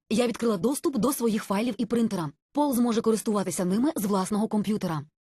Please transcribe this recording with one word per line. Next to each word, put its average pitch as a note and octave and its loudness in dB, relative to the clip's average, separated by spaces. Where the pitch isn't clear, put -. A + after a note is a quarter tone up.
я A#3+ 2
відкрила A#3 0
доступ C4+ -2
до A#3 2
своїх A3 0
файлів G#3+ -2
і A3 -2
принтера. G3+ 0
Пол C#4+ 2
зможе A#3 2
користуватися G3+ 0
ними A#3 2
з G#3+ -2
власного G#3 0
комп'ютера. F#3 -2